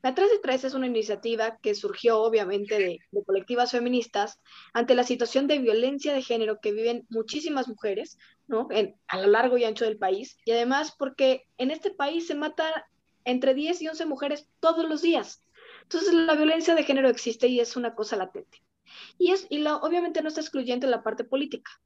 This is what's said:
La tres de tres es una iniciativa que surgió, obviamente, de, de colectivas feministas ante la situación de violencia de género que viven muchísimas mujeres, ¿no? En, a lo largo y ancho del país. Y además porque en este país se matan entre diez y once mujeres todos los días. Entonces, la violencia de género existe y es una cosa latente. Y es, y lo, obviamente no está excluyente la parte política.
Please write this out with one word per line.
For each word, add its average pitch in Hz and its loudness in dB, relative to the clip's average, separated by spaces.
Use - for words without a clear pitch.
La - -2
tres 392 4
de 415 4
tres 262 -2
es 262 -4
una 262 -2
iniciativa 220 -2
que 208 -2
surgió, 220 0
obviamente, 208 0
de, 180 -2
de 202 -2
colectivas 240 0
feministas 240 -2
ante 254 4
la 247 4
situación 247 -2
de 294 2
violencia 262 0
de 269 -2
género 220 -2
que 214 -2
viven 233 -2
muchísimas 262 -4
mujeres, 214 -6
¿no? 226 -2
En, 202 -2
a 185 -4
lo 196 2
largo 247 6
y 240 4
ancho 220 -2
del 220 -2
país. 196 -2
Y 226 0
además 262 0
porque 269 0
en 262 -2
este 320 -4
país 330 -4
se 311 -6
matan 311 -4
entre 254 2
diez 320 -2
y 311 -6
once 320 -6
mujeres 285 -6
todos 330 2
los 302 -4
días. 330 0
Entonces, 349 0
la 330 4
violencia 320 4
de 311 4
género 269 4
existe 240 0
y 247 4
es 233 -2
una 233 -4
cosa 214 -4
latente. - -8
Y 359 4
es, 381 0
y 294 -4
lo, 302 0
obviamente 339 -2
no 311 -4
está 311 -6
excluyente 254 -4
la 233 0
parte 214 -4
política. 277 -6